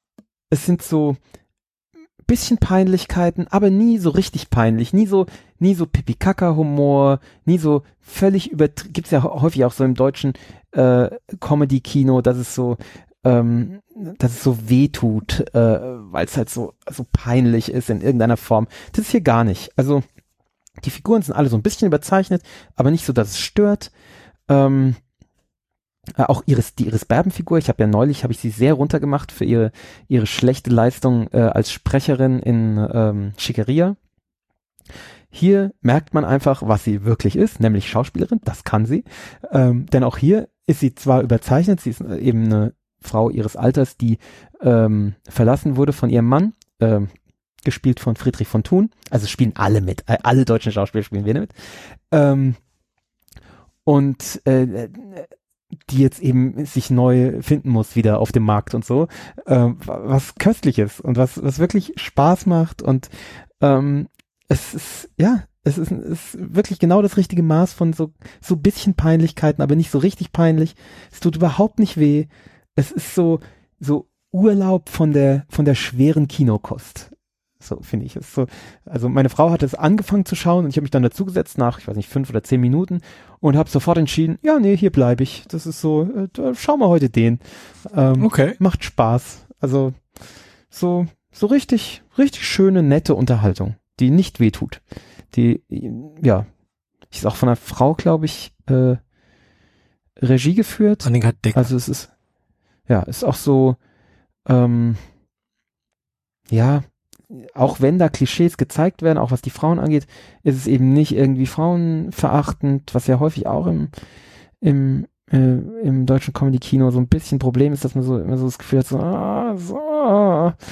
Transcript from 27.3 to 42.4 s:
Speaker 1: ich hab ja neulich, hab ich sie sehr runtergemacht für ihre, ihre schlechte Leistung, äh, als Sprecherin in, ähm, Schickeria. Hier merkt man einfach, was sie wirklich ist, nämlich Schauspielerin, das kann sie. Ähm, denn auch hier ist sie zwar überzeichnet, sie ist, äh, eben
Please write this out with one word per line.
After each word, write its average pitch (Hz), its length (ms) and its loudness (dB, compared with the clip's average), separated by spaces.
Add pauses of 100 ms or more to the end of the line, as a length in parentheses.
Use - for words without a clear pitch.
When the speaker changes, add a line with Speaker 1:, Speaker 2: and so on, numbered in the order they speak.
Speaker 1:
ich 156 100 -2
hab 123 120 -2
ja 107 60 2
neulich, 120 380 0
hab 123 60 -2
ich 113 80 -6
sie 113 120 -6
sehr 123 240 2
runtergemacht 143 560 -2
für - 140 -6
ihre, 113 280 0 (360)
ihre 120 180 2
schlechte 123 440 0
Leistung, 120 600 2
äh, 120 80 2
als 113 300 2
Sprecherin 131 680 0
in, 110 520 0
ähm, 104 440 -2
Schickeria. 135 600 -2 (1300)
Hier 196 520 2
merkt 143 320 0
man 151 100 0
einfach, 135 420 0
was 107 180 0
sie 104 200 -4
wirklich 110 320 0
ist, - 240 0
nämlich 110 300 0
Schauspielerin, 170 540 -4
das - 200 -8
kann 110 220 0
sie. 156 180 -4 (460)
Ähm, 127 360 2
denn 131 160 2
auch 120 140 -2
hier 190 320 2 (180)
ist 151 140 0
sie 131 140 0
zwar 131 260 2
überzeichnet, 135 600 0
sie 120 100 -6
ist, 113 100 -8
äh, 95 160 -8
eben 113 300 0